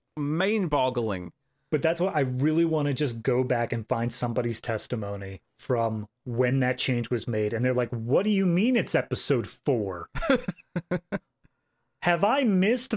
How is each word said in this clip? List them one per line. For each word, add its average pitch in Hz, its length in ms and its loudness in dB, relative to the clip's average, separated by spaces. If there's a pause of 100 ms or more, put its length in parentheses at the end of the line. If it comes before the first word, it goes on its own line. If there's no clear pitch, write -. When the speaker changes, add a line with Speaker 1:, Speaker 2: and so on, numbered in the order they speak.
(180)
Speaker 1:
mind-boggling. 143 1120 0 (400)
Speaker 2:
But 147 100 2
that's 170 200 0
what 185 140 0
I 151 40 2
really 143 460 2
wanna 147 280 0
just 120 300 -2
go 123 220 2
back 120 260 0
and 117 160 -4
find 117 240 0
somebody's 120 480 -2
testimony 101 840 -4 (160)
from 113 520 -2 (160)
when 123 340 2
that 127 180 0
change 120 320 0
was 117 200 -2
made. 107 240 0
And 117 100 0
they're 127 100 2
like, 123 180 0
"What 120 320 2
do 214 60 0
you 196 160 4
mean 190 300 2
it's 185 180 0
episode 123 540 0
four? 98 600 -2 (200)
Speaker 1:
<laughs> - 600 -4 (1120)
Speaker 2:
Have 175 200 2
I 269 200 2
missed 208 540 2